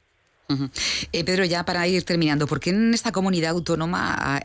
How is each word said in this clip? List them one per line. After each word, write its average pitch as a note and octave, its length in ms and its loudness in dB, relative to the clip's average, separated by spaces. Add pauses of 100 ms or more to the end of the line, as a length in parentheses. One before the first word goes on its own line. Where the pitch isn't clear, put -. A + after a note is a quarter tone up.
(460)
Ujú. C3+ 220 -2 (420)
Eh, E3 140 -2
Pedro, F#3 220 2
ya F3 180 -2
para F3 220 0
ir F3+ 180 2
terminando, D3+ 420 2
¿por C#3 140 -2
qué - 80 -4
en A3+ 240 4
esta A3+ 200 0
comunidad F3 400 2
autónoma E3+ 600 0
ha-, C#3 300 -2